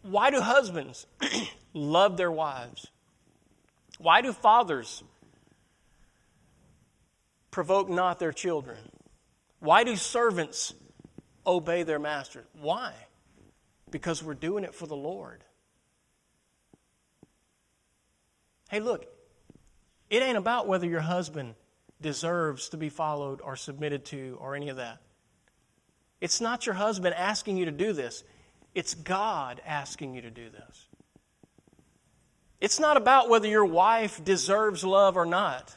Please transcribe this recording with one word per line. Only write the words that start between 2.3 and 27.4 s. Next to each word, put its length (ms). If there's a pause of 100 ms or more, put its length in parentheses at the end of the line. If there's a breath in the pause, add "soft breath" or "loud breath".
wives? 560 (1120)
Why 220
do 120
fathers 720 (2500)
provoke 380
not 300
their 140
children? 460 (800)
Why 240
do 140
servants 800 (680)
obey 400
their 140
master? 460 (160)
Why? 320 (1000)
Because 320
we're 120
doing 280
it 120
for 120
the 100
Lord. 460 (3250)
Hey, 80
look, 260 (1040)
it 140
ain't 160
about 300
whether 180
your 140
husband 560 (440)
deserves 680
to 60
be 120
followed 520
or 140
submitted 520
to 340
or 160
any 140
of 80
that. 200 (1200)
It's 200
not 260
your 80
husband 400
asking 440